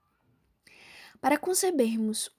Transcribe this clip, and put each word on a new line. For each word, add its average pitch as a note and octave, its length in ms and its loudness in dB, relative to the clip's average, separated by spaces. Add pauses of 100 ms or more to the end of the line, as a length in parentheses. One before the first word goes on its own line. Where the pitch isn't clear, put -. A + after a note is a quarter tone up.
(1200)
Para C#4+ 180 2
concebermos A#3 1000 -2